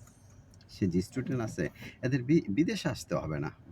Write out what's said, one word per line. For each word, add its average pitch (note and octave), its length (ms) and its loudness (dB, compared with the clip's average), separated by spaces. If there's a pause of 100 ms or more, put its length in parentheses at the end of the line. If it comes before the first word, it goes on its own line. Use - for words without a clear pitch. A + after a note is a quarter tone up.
(680)
সে - 180 0
যে F2+ 140 2
স্টুডেন্ট B2+ 400 -4
আছে, F#2+ 280 -4 (320)
এদের B2+ 220 2
বি-, D#3 260 4
বিদেশে F3+ 400 2
আসতে - 260 -4
হবে D2+ 240 -2
না। D2 120 -4 (200)